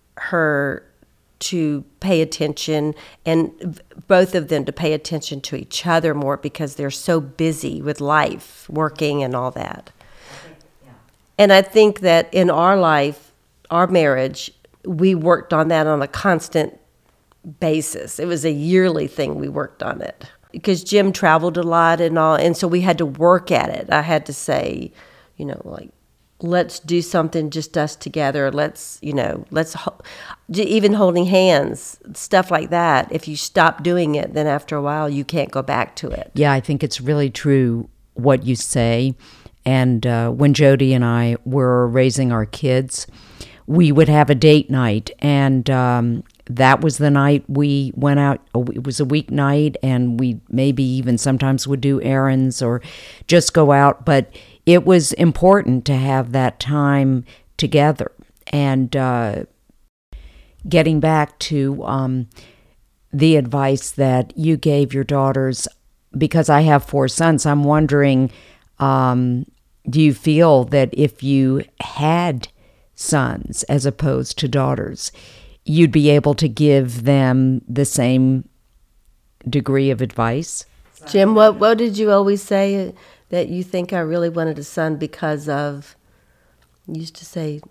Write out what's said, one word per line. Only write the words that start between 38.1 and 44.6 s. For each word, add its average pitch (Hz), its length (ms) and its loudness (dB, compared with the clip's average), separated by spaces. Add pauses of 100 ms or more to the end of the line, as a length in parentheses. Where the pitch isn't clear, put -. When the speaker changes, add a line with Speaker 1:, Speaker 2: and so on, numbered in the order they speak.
Speaker 2:
what 131 300 2
you 123 120 -2
say. 120 600 -2 (500)
And, 127 400 2
uh, 117 240 0
when 139 240 2
Jody 135 400 4
and 123 100 2
I 117 420 0
were 127 420 0
raising 127 440 0
our 110 140 0
kids, 127 600 -4 (580)
we 156 260 4
would 151 180 6
have 151 200 4
a 147 60 4
date 151 340 4